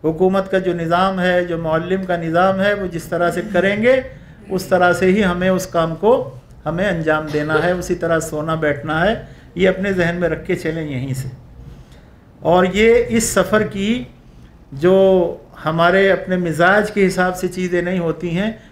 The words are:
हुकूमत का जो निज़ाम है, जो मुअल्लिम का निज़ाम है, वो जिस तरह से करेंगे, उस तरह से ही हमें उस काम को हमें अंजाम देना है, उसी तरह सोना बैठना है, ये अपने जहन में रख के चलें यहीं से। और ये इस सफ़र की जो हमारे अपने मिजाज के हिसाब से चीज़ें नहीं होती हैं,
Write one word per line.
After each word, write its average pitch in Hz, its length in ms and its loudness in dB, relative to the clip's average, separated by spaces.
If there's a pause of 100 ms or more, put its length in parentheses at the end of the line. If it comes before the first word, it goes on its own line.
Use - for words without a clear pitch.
हुकूमत 185 480 0
का 190 60 2
जो 180 160 0
निज़ाम 175 460 0
है, 180 260 2
जो 170 120 -4
मुअल्लिम 170 460 -2
का 180 120 -2
निज़ाम 175 440 2
है, 202 140 2
वो 196 140 -6
जिस 170 220 -8
तरह 175 200 0
से 175 140 -4
करेंगे, 208 580 2 (480)
उस 185 200 -4
तरह 180 220 4
से 180 140 2
ही 196 160 4
हमें 180 280 0
उस 185 160 -2
काम 165 280 -2
को 208 180 2 (520)
हमें 165 220 -2
अंजाम 156 420 0
देना 151 260 -2
है, 170 200 0
उसी 180 200 -4
तरह 165 260 0
सोना 160 360 -4
बैठना 151 440 -2
है, 208 280 -2 (280)
ये 180 100 2
अपने 185 280 0
जहन 175 220 0
में 170 120 -2
रख 156 160 -4
के 185 100 -2
चलें 165 300 -6
यहीं 139 300 -6
से। - 160 -8 (1120)
और 180 220 4
ये 214 280 4
इस 226 400 0
सफ़र 196 300 2
की 214 420 -4 (680)
जो 170 200 4 (640)
हमारे 175 520 2
अपने 185 260 0
मिजाज 180 540 2
के 202 140 2
हिसाब 185 300 0
से 185 140 -6
चीज़ें 180 340 -2
नहीं 180 160 -2
होती 170 320 -4
हैं, 202 280 -4 (140)